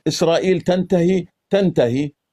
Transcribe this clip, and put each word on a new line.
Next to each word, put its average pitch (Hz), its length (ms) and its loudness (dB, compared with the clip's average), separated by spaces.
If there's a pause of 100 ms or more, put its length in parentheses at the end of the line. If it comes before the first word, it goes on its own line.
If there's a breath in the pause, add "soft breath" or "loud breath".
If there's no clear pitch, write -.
إسرائيل 165 520 0
تنتهي، 180 640 0 (260)
تنتهي 147 600 0 (220)